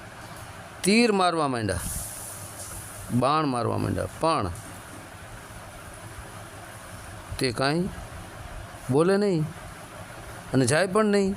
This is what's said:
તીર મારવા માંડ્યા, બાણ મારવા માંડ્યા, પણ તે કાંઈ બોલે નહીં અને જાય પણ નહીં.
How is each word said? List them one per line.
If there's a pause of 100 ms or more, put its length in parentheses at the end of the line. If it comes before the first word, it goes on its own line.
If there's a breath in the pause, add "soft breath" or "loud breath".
(840)
તીર
મારવા
માંડ્યા, (1300)
બાણ
મારવા
માંડ્યા, (120)
પણ (3000)
તે
કાંઈ (1000)
બોલે
નહીં (1080)
અને
જાય
પણ
નહીં.